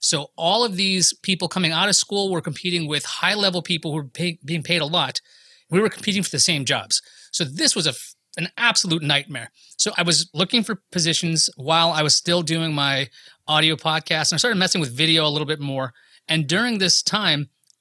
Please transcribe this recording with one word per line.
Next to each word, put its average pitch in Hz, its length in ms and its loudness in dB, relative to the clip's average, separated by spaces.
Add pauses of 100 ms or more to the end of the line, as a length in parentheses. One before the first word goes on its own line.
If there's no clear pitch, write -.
So 147 360 0
all 190 280 2
of 202 120 -2
these 190 360 2 (100)
people 180 260 -2
coming 165 240 0
out 175 160 2
of 196 80 4
school 202 340 0
were 175 100 0
competing 170 460 -4
with 147 180 -4
high-level 190 580 0
people 165 280 -4
who 147 80 -2
were 147 60 -6
pay-, 165 400 -6
being 156 180 -4
paid 175 180 -2
a 151 60 -2
lot. 151 340 -2 (480)
We 175 120 2
were 214 100 2
competing - 320 -2
for - 80 -4
the 151 80 -2
same 147 260 2
jobs. 117 380 -2 (300)
So - 120 -4
this 165 300 0
was 165 120 -2
a - 40 2
f-, - 240 -8 (220)
an 175 200 -6
absolute 208 460 0
nightmare. 143 480 -2 (280)
So 208 180 0
I 180 60 4
was 165 320 2
looking 190 280 0
for 208 200 -6 (100)
positions 165 640 0
while 160 340 2
I 156 120 0
was 147 120 2
still 175 280 2
doing 160 320 -2
my 139 340 0 (400)
audio 156 260 4
podcast, 156 560 0
and - 40 0
I - 20 -2
started 220 220 2
messing 185 220 2
with 123 160 -4
video 160 300 4
a 151 40 0
little 147 160 -2
bit 147 140 -4
more. 135 320 -4 (360)
And 160 180 0
during 214 320 0
this 185 240 2
time, 175 460 0 (320)